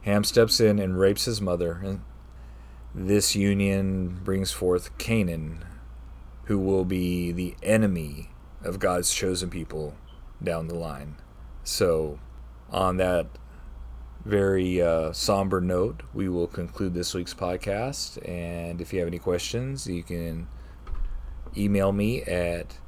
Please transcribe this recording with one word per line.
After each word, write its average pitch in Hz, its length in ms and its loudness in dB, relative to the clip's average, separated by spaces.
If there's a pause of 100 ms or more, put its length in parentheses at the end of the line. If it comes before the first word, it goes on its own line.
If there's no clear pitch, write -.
Ham 104 220 4
steps 113 360 6
in 104 180 8
and 92 220 2
rapes 98 260 6
his 110 160 -2
mother, 87 420 0
and 98 180 -4 (920)
this 101 420 4
union 98 880 4
brings 95 280 2
forth 90 480 2
Canaan, 82 640 0 (800)
who 104 160 2
will 95 260 4
be 90 460 2
the 87 320 -2
enemy 87 640 2 (340)
of 92 140 -4
God's 90 340 2
chosen 92 380 0
people 78 460 -6 (480)
down 82 240 -2
the 85 80 -6
line. 73 400 -6 (480)
So, 80 560 2 (500)
on 92 280 2
that 90 300 4 (960)
very, 95 580 4
uh, 82 300 4
somber 98 480 2
note, 90 440 2 (100)
we 98 160 0
will 85 180 2
conclude 90 460 -4
this 87 200 -2
week's 87 200 -4
podcast. 101 920 -4
And 85 540 -6
if 85 140 -6
you 92 60 0
have 85 100 0
any 87 100 -6
questions, 123 680 -2
you 87 160 -4
can 85 440 -6 (1120)
email 101 340 4
me 104 320 0
at 85 540 -2 (100)